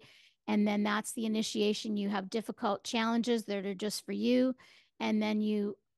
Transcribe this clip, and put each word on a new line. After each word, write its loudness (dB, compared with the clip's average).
And 4
then 2
that's -2
the -4
initiation. 0
You -2
have -2
difficult -4
challenges 0
that -4
are -4
just -6
for -8
you. 2
And 2
then 2
you 0